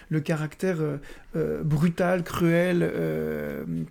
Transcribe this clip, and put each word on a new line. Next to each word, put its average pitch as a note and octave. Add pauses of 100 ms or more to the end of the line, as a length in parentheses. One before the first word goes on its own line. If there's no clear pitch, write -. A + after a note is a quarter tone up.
le D#3
caractère, D#3+
euh, D3 (380)
euh, D3+
brutal, E3+
cruel, F3
euh, D#3 (260)